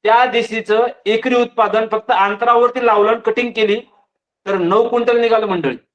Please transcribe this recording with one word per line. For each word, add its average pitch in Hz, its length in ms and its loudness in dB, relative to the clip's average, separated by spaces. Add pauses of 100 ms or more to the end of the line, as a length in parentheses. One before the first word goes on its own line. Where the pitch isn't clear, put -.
त्या 233 280 4
देशीचं 220 540 -2 (200)
एकरी 240 360 0
उत्पादन 220 500 0
फक्त 220 180 -6
अंतरावरती 240 760 2
लावलं 208 240 2
आणि 226 160 -2
कटिंग 233 300 -2
केली 214 240 0 (680)
तर 196 120 -4
नऊ 202 300 2
क्विंटल 240 320 0
निघालं 226 260 0
मंडळी. 156 300 -4 (180)